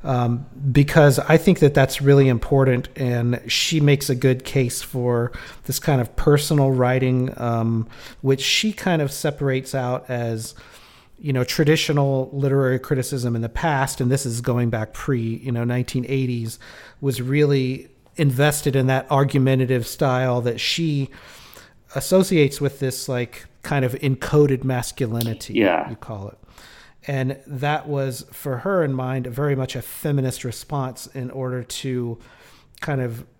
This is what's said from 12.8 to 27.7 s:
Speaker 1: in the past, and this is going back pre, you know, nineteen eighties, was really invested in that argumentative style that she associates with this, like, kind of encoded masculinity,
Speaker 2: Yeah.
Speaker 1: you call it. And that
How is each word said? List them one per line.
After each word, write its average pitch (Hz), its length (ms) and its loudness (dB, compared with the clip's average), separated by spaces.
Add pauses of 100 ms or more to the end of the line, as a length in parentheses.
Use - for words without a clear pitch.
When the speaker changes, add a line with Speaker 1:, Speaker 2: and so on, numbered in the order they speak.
Speaker 1:
in 113 60 -2
the 117 80 -4
past, 139 540 -2
and 123 100 2
this 139 140 -2
is 117 160 -4
going 120 260 0
back 110 240 -4
pre, 131 280 -4
you 113 320 -6
know, 117 120 -2
nineteen 123 420 -2
eighties, 123 520 -4 (420)
was 127 220 -2
really 135 680 0 (280)
invested 143 600 2
in 131 120 2
that 131 220 0
argumentative 131 760 2
style 127 560 0
that 117 180 -4
she 147 480 -2 (880)
associates 165 680 2
with 139 200 -4
this, 131 280 -4
like, 123 380 -6 (160)
kind 143 200 0
of 123 120 0
encoded 135 680 2
masculinity, 117 920 -4
Speaker 2:
Yeah. 87 340 2
Speaker 1:
you 113 80 -12
call 101 320 -14
it. - 100 -20 (680)
And 135 400 -2
that 143 420 -4